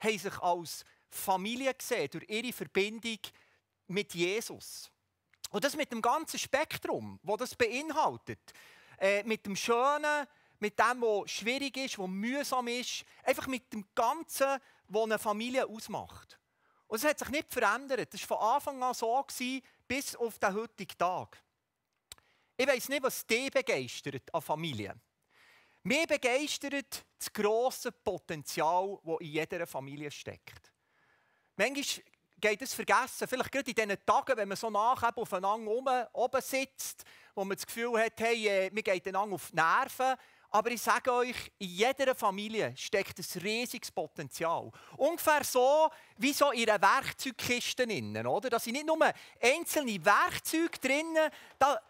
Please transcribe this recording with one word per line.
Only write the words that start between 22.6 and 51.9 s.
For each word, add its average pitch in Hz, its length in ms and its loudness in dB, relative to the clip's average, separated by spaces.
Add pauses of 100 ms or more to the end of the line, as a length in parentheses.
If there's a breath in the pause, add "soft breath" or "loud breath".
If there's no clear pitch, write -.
weiss 262 220 2
nicht, 277 140 -2
was 262 220 -2
dich 254 280 0
begeistert 143 840 -4
an 160 80 -2
Familie. 147 540 -6 (880 soft breath)
Mich 294 240 2
begeistert 277 1000 -2 (100)
das - 160 -10
grosse 226 600 0
Potenzial, 180 1120 -2
das 160 160 -4
in 175 60 -10
jeder 156 400 -4
Familie 143 440 -10
steckt. - 600 -16 (840)
Manchmal 269 500 -2 (360)
geht 214 220 0
es - 120 -8
vergessen, 220 540 0
vielleicht 254 240 -4
gerade 269 180 -2
in 226 40 -6
diesen 202 320 -2
Tagen, 247 300 4
wenn 202 120 -2
man 196 80 -4
so 226 140 -4
nah 220 240 2
eben 240 220 0
aufeinander 208 540 -2
oben, 254 420 0
oben 254 300 0
sitzt, - 600 -4 (300 loud breath)
wo 196 100 -2
man 196 120 -2
das - 100 -10
Gefühl 233 340 -2
hat, 226 180 0
hey, 226 300 2
äh, 190 240 2
man 208 100 -4
geht 185 240 0
einander 190 280 -2
auf - 160 -8
die - 60 -4
Nerven. 247 600 4 (340 soft breath)
Aber 214 200 4
ich 240 100 -4
sage 233 320 2
euch, 247 460 0
in 196 100 -6
jeder 254 460 2
Familie 202 600 -2
steckt - 420 -2
ein 175 240 -8
riesiges 226 500 -4
Potenzial. 151 800 -4 (240 loud breath)
Ungefähr 302 480 4
so 285 460 6 (260 loud breath)
wie 269 160 2
so 285 200 6
in 233 160 2
einer 208 120 6
Werkzeugkiste 247 1000 2
innen, 113 440 -2
oder? 202 240 0
Dass 233 140 0
sie 233 80 -6
nicht 294 140 -2
nur 320 120 2 (440 loud breath)
einzelne 254 600 2
Werkzeuge 320 760 2
drinnen, 311 500 2 (280 loud breath)
da, 269 320 4